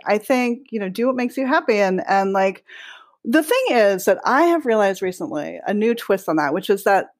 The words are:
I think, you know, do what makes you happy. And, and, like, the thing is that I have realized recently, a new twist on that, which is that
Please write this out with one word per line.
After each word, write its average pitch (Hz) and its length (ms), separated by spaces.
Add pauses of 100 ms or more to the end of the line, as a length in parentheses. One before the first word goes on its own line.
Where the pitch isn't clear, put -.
I 208 120
think, 247 520
you 226 100
know, 190 80
do 226 180
what 262 100
makes 247 200
you 269 100
happy. 277 320
And, 190 300
and, 196 240
like, 196 320 (600)
the 285 180
thing 508 280
is 202 340
that 190 200
I 262 180
have 339 240
realized 202 360
recently, 151 640
a 196 80
new 220 200
twist 196 340
on 160 80
that, 147 180
which - 160
is 196 140
that 196 360